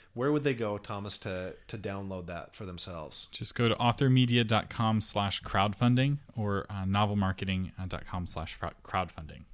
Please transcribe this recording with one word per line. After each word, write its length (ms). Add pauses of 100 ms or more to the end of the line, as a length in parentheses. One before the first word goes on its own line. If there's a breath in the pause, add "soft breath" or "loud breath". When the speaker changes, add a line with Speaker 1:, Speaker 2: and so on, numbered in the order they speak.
(160 soft breath)
Speaker 1:
where 180
would 100
they 120
go, 220
Thomas, 420
to, 340 (140)
to 100
download 480
that 280
for 120
themselves? 640
Speaker 2:
Just 240
go 140
to 60
authormedia 680
dot 240
com 300
slash 420
crowdfunding 760 (180)
or, 340
uh, 140
novelmarketing 880 (160)
dot 180
com 220
slash 320
crowdfunding. 840 (100)